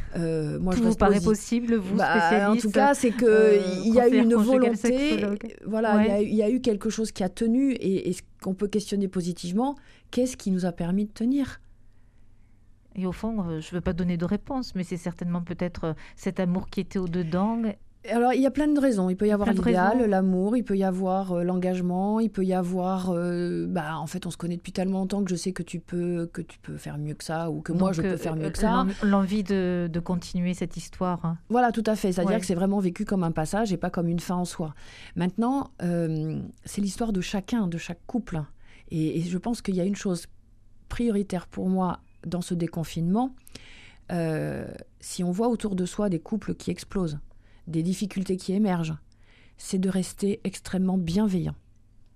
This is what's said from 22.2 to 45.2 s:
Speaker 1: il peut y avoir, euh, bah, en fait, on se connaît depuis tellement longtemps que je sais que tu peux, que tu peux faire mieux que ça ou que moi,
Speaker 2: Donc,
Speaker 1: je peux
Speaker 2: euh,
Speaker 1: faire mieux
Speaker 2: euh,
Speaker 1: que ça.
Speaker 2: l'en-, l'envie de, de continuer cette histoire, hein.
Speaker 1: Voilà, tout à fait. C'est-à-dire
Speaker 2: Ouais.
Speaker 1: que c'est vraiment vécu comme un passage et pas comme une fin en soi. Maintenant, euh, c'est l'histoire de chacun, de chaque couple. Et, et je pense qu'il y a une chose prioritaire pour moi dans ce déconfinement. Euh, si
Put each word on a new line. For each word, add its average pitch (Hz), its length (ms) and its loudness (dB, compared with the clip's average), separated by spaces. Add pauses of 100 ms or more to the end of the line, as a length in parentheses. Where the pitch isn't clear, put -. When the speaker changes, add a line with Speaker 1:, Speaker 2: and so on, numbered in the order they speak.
Speaker 1:
il 220 100 0
peut 196 140 -2
y 185 100 0
avoir, 185 560 -2
euh, 175 580 -2
bah, 160 300 -4
en 160 80 -8
fait, 185 180 -8
on 175 60 -6
se - 60 -12
connaît 170 200 -6
depuis - 160 -14
tellement 190 280 -2
longtemps 196 220 -2
que 180 80 -2
je 180 60 0
sais 185 160 -4
que 175 120 -8
tu - 140 -10
peux, 175 540 -4
que - 80 -10
tu - 200 -14
peux 147 160 -12
faire 147 200 -10
mieux 147 180 -6
que - 100 -14
ça 165 260 -4
ou 151 100 -4
que 180 120 -6
moi, 185 180 4
Speaker 2:
Donc, 185 40 -2
Speaker 1:
je 160 80 -2
peux 196 60 0
Speaker 2:
euh, 180 80 0
Speaker 1:
faire 160 200 -4
mieux 156 100 -4
Speaker 2:
euh, 160 40 -2
Speaker 1:
que - 80 -6
ça. 214 120 4 (320)
Speaker 2:
l'en-, 208 60 2
l'envie 196 340 2
de, 180 500 0
de 170 80 -2
continuer 180 540 -2
cette - 220 -4
histoire, 175 480 -4
hein. 165 140 -2 (120)
Speaker 1:
Voilà, 240 200 4
tout 220 160 -2
à 220 100 2
fait. 190 160 0
C'est-à-dire 190 220 2
Speaker 2:
Ouais. 220 60 2
Speaker 1:
que 185 60 -8
c'est 190 80 2
vraiment 196 260 2
vécu 185 240 -2
comme 190 200 0
un 165 80 0
passage 196 400 -2
et 165 40 0
pas 180 140 -4
comme 170 180 -2
une 170 120 0
fin 180 160 -4
en 180 100 -2
soi. 156 280 -8 (420)
Maintenant, 220 560 -2 (100)
euh, 160 580 -2 (240)
c'est - 160 -8
l'histoire 208 320 -2
de 185 80 0
chacun, 196 460 -2
de 170 120 -4
chaque 170 280 -10
couple. 175 360 -4 (480)
Et, 156 280 -2
et 165 40 -2
je 175 160 -4
pense 226 220 -4
qu'il 190 140 -4
y 180 60 0
a 170 40 0
une 202 120 -2
chose 180 300 -4 (640)
prioritaire 202 580 -2
pour 190 220 -4
moi 185 300 0 (280)
dans 175 160 -4
ce 180 120 -4
déconfinement. 170 800 -2 (800)
Euh, 156 540 -4 (340)
si - 220 -8